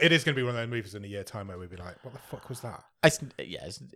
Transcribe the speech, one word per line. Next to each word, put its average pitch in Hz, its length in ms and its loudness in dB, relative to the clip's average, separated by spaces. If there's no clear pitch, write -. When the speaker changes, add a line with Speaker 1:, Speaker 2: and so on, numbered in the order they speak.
Speaker 1:
it 165 120 8
is 165 100 6
gonna 147 140 2
be 131 80 2
one 123 60 2
of 120 60 -2
those 117 140 -2
movies 107 240 -4
in 101 100 -10
a 101 40 -10
year 101 160 -6
time 98 240 -8
where 92 100 -10
we'd 90 120 -10
be 90 60 -12
like, 87 280 -12
"What 113 100 -12
the 123 60 -16
fuck - 280 -12
was 123 120 -10
that?" - 240 -10
Speaker 2:
It's, 156 160 8
yeah, - 260 -8
it's, 90 180 -12